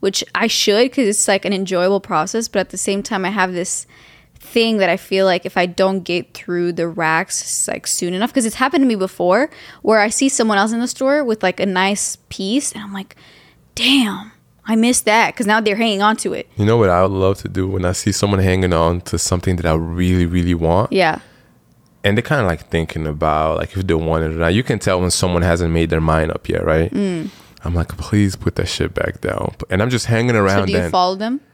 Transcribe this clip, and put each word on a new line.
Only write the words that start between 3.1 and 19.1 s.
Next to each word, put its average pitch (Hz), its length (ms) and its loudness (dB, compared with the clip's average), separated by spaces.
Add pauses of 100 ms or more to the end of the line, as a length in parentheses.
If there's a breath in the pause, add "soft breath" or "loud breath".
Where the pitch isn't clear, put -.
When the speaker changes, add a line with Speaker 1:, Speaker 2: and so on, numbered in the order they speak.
Speaker 1:
I 175 60 -2
have 190 240 0
this 170 340 -6 (540 soft breath)
thing 226 380 0
that 190 100 4
I 170 80 0
feel 190 280 0
like 180 200 0
if - 100 -8
I 180 120 2
don't 190 340 0
get 175 320 -6
through 175 400 -4
the 165 160 -2
racks, 165 800 -4
like, - 180 -6
soon - 260 -4
enough, 202 200 -4
'cause 247 100 0
it's 220 140 -4
happened 269 260 0
to 269 40 4
me 226 80 2
before 190 540 0 (340 loud breath)
where 220 180 4
I 214 80 2
see 269 180 0
someone 220 300 0
else 220 160 2
in 233 80 -2
the 247 60 -2
store 277 360 0
with, 220 200 -2
like, 185 180 -2
a 190 40 0
nice 196 520 -2 (100)
piece, 214 460 -4
and 214 100 -14
I'm 202 100 -16
like, 196 220 -14 (580 soft breath)
"Damn, 226 600 0 (360)
I 220 60 2
missed 233 300 2
that," 214 300 2
'cause 214 120 -2
now 220 140 2
they're 208 160 0
hanging 220 240 0
on 214 160 4
to - 160 -4
it. - 140 -8 (100)
Speaker 2:
You 104 80 2
know 110 120 4
what 104 120 6
I 87 120 4
would 95 100 4
love 95 280 2
to - 100 -10
do 95 180 -2
when 95 180 -2
I 90 80 2
see - 180 -2
someone 98 300 2
hanging 92 320 2
on 82 280 2
to - 160 -6